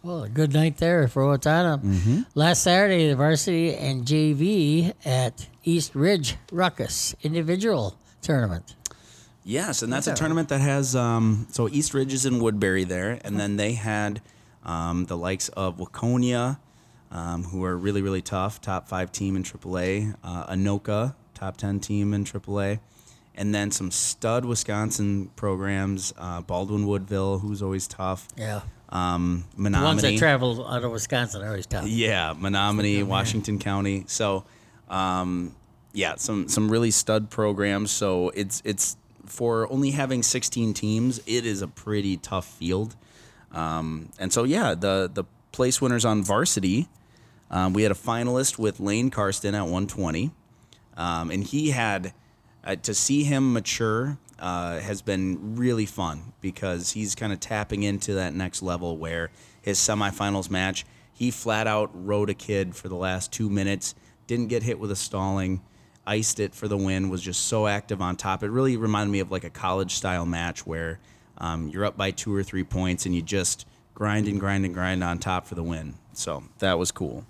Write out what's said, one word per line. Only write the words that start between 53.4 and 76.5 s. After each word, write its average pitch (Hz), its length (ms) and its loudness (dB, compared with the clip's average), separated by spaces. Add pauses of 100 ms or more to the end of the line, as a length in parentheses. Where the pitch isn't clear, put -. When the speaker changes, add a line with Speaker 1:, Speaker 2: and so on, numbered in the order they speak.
Speaker 2:
mature, 117 640 0 (220)
uh, 87 400 -4
has 101 220 -6
been 95 540 -2
really 120 320 2
fun 85 540 -6
because 90 500 -4
he's 107 240 -4
kinda 104 220 -4
tapping 104 460 -4
into 101 300 -2
that 90 220 -2
next 92 260 -6
level 87 360 -4
where 82 340 -6 (300)
his 98 180 -2
semifinals 101 720 0
match, 95 340 -2 (260)
he 123 200 -2
flat 110 340 -2
out 107 280 2
rode 104 360 0
a 98 60 -2
kid 98 400 -2
for - 120 -14
the 92 80 -6
last 92 360 -2
two 107 180 -2
minutes, 98 460 -2 (320)
didn't 120 200 0
get 117 140 0
hit 117 180 -2
with 104 120 -4
a 98 40 -2
stalling, 95 680 -2 (440)
iced 107 340 -2
it 101 140 -2
for - 140 -8
the 104 100 0
win, 95 320 0
was 92 120 -4
just 90 260 -4
so 107 200 2
active 101 340 -2
on 90 140 -2
top. 95 280 -4
It 104 60 -4
really 127 280 2
reminded 107 340 0
me 98 100 0
of, 92 100 -4
like, 92 120 -4
a 85 60 -10
college-style 92 800 -2
match 85 400 -4
where, 82 320 -6 (400)
um, 82 300 -4
you're 92 160 -4
up 98 120 -4
by 98 140 0
two 104 220 -4
or 98 100 0
three 95 200 -4
points 90 440 0
and 90 80 0
you 85 80 0
just 92 420 -2 (300)
grind 107 320 0
and 101 120 0
grind 98 260 0
and 87 80 -2
grind 92 300 0
on 87 140 -2
top 92 300 -2
for - 80 -10
the 85 80 -4
win. 78 320 -6 (180)
So 73 300 -8 (160)